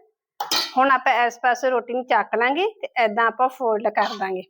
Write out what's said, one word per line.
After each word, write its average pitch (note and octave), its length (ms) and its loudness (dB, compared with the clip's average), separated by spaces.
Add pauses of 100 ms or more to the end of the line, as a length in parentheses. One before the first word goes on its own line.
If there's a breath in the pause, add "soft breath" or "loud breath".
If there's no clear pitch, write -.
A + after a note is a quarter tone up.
(760)
ਹੁਣ C4 140 4
ਆਪਾਂ B3+ 220 2 (140)
ਇਸ A#3 160 -6
ਪਾਸੇ B3 280 0
ਰੋਟੀ A#3 240 -2
ਨੂੰ B3 120 -4
ਚੱਕ A3+ 280 0
ਲਾਂਗੇ C4+ 320 0 (140)
ਤੇ - 80 -8 (160)
ਏਦਾਂ A3 220 2
ਆਪਾਂ A3+ 220 0
ਫੋਲਡ A3+ 420 -2
ਕਰ G#3+ 280 0
ਦਾਂਗੇ। F#3+ 320 -6